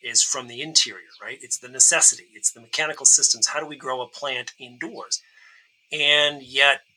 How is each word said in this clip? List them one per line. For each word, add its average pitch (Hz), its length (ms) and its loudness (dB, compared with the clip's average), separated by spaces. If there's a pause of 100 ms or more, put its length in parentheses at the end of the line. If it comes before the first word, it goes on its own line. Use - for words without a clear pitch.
is 117 200 0
from 127 240 -2
the 120 160 -12
interior, 127 480 -2 (100)
right? 113 220 -14
It's - 160 -6
the 127 100 -16
necessity, 131 640 2
it's - 200 -4
the 117 80 -20
mechanical 139 440 -6
systems. 110 440 4
How 151 120 -4
do 156 60 -8
we 147 100 -12
grow 131 240 -6
a 123 80 -8
plant 127 500 -8
indoors? 123 600 -10 (720)
And 147 500 2
yet, 135 380 2 (160)